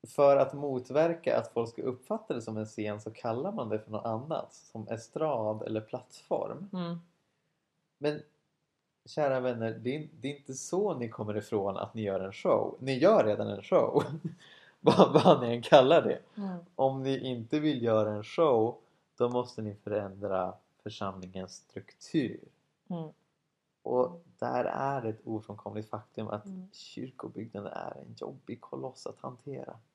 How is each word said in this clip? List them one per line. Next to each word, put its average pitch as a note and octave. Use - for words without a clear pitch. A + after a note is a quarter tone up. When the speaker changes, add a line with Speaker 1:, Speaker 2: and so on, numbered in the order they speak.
Speaker 1:
för C#3+
att C3+
motverka C#3+
att A2
folk A#2
ska -
uppfatta D#3
det A#2
som A2+
en G#2+
scen G#2
så A2
kallar B2
man C3
det G#2+
för G#2+
något A2
annat. B2+
Som -
estrad A2+
eller G#2+
plattform. -
Speaker 2:
Mm. E3+
Speaker 1:
Men D3
kära C3+
vänner, A2+
det A#2
är, D3+
det C3
är C#3+
inte -
så F#3
ni A#2+
kommer G#2
ifrån G2+
att -
ni A2
gör F#2+
en F#2+
show. -
Ni C3
gör F3
redan G#2+
en G#2
show. -
<laughs> C#3+
Vad, D3
vad D3+
ni A#2
än A#2+
kallar C#3+
det. -
Speaker 2:
Mm. F#3+
Speaker 1:
Om C3+
ni C3+
inte B2+
vill C#3+
göra A2
en G#2
show, A#2+
då B2
måste B2
ni G#2
förändra G2
församlingens F#2+
struktur. -
Speaker 2:
Mm. E3
Speaker 1:
Och B2
där B2
är C3+
det A2+
ett A2
ofrånkomligt G#2+
faktum A2
att G#2
Speaker 2:
Mm. F#3
Speaker 1:
kyrkobygden A2
är -
en A2+
jobbig C3+
koloss -
att -
hantera. C3